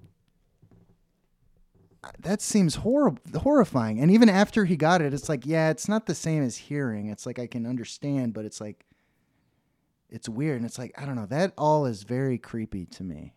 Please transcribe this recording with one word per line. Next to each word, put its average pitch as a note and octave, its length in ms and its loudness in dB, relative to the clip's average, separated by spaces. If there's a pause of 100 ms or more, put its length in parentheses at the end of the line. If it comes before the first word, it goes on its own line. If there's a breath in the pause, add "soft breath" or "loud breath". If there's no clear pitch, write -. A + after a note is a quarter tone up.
(2250)
that G3 220 -2
seems F#3 360 2
horrib-, B3 580 0
horrifying. C#3 640 2
And D3+ 120 6
even A3+ 180 8
after G3+ 360 4
he E3+ 120 2
got E3 240 4
it, C#3+ 120 -2
it's C#3+ 160 -6
like, C3+ 160 -4
yeah, D#3+ 240 2
it's D#3 200 -2
not A3 160 -2
the D#3+ 100 -2
same D#3 260 -2
as A#2+ 160 -2
hearing. A2+ 520 -4
It's - 160 -10
like, B2 120 -10
I B2 100 -6
can A#2 180 -6
understand, B2+ 680 -4
but G#2+ 120 -8
it's - 160 -12
like, G#2+ 240 -14 (1200)
it's A2+ 200 -14
weird. C3+ 280 -2
And A#2 80 -4
it's A2+ 140 -10
like, A#2+ 180 -12
I C#3+ 80 -12
don't C#3 100 -6
know. A2 100 -6
That D#3 320 -2
all D3+ 280 4
is G#2 180 -4
very B2+ 340 -2
creepy G#2+ 500 -8
to - 160 -14
me. D2+ 340 -12